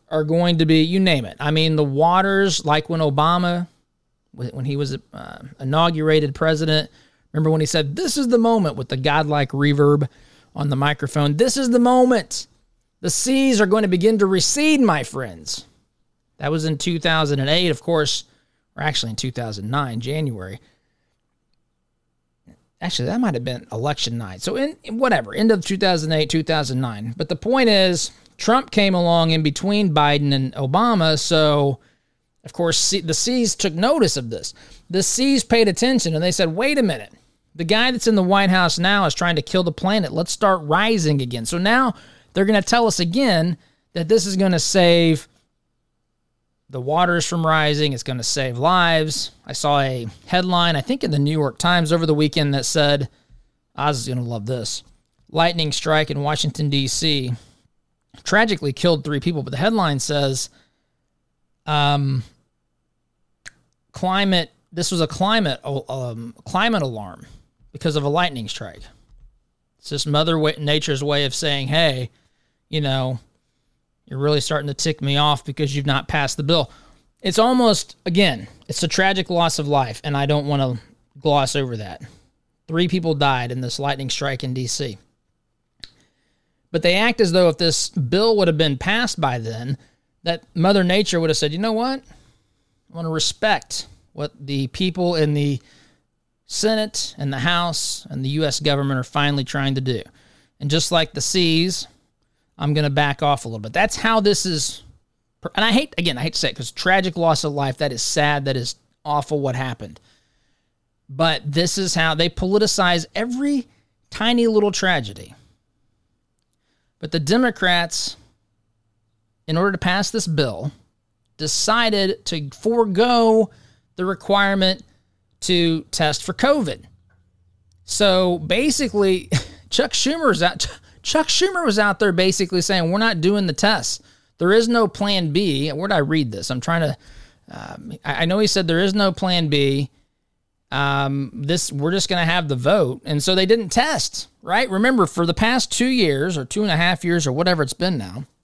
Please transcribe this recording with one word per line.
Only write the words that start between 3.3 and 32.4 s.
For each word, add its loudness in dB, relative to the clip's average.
wh-, -10
when -6
he -2
was, -4
uh, -16
inaugurated 2
president, 0
remember 2
when 2
he 0
said, -2
"This -2
is 2
the 4
moment," 2
with -6
the -4
godlike 0
reverb 4
on -2
the -2
microphone, 0
"This 2
is 0
the 4
moment. 2
The -4
seas 2
are 4
going 2
to 2
begin 4
to 4
recede, 2
my 2
friends." -10
That -6
was -2
in -2
two -2
thousand 0
and 0
eight, 2
of -2
course, 0
or -6
actually -2
in -10
two -4
thousand -8
nine, -4
January. -6
Actually, -4
that -2
might 0
have -4
been -8
election -4
night. -12
So -4
in, -2
in -6
whatever, 0
end 4
of 2
two -4
thousand 0
eight, 2
two 0
thousand -2
nine. -6
But -6
the -4
point 2
is, 2
Trump 2
came 4
along 4
in 2
between 0
Biden 4
and -2
Obama, 2
so, 2